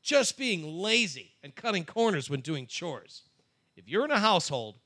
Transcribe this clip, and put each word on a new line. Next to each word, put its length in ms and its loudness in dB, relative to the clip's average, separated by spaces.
Just 340 2
being 300 -2
lazy 640 0
and 100 -18
cutting 300 -2
corners 440 0
when 120 -2
doing 260 -6
chores. 560 -10
If 120 -20
you're 160 0
in 60 -4
a 80 4
household 680 2